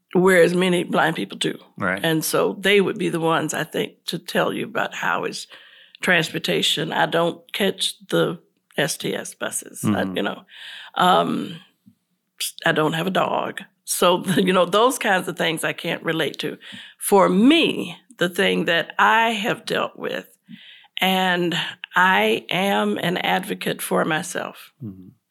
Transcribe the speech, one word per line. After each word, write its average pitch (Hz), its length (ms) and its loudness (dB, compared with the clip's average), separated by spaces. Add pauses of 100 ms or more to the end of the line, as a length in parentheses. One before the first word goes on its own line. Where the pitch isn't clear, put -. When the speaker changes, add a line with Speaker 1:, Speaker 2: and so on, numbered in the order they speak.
(120)
Speaker 1:
whereas 180 400 6
many 180 300 2
blind 160 320 0
people - 240 -6
do. - 180 -4 (220)
Speaker 2:
Right. 95 260 -2
Speaker 1:
And 160 200 0
so 170 340 0
they 196 220 4
would - 180 0
be 175 100 -2
the 165 120 -4
ones, 160 340 0
I - 80 -4
think, - 440 -6
to 175 120 -6
tell - 340 -2
you - 120 -4
about - 320 -4
how - 280 -2
is - 220 -8 (560)
transportation. 165 920 0
I 165 140 2
don't 170 460 -2
catch 190 420 -2 (140)
the 170 320 0 (360)
S 147 200 -2
T - 180 -6
S - 200 -10
buses, - 500 -10
I, 110 40 0
Speaker 2:
Mm-hmm. 95 280 -2
Speaker 1:
you - 60 -2
know. - 200 -6 (540)
Um, 175 640 0 (1080)
I 135 60 2
don't 156 220 0
have 165 120 -4
a 196 40 -4
dog. - 500 -2 (240)
So, 180 400 2
<laughs> 185 120 0
you 185 160 2
know, 185 140 4
those 214 320 2
kinds 185 300 0
of 170 100 -6
things 165 260 -2
I 156 80 -2
can't 165 300 -6
relate 160 380 -2
to. - 180 -6 (400)
For 185 300 6
me, 208 680 4 (220)
the 175 100 0
thing 185 380 0
that 165 320 0
I 220 320 4
have 208 340 -4
dealt - 340 -4
with, - 280 -6 (760)
and 185 540 2 (400)
I 196 560 4
am 208 480 0
an 180 200 -2
advocate 185 600 -4
for 180 240 0
myself. - 680 -6 (100)
Speaker 2:
Mm-hmm. 95 260 -14 (220)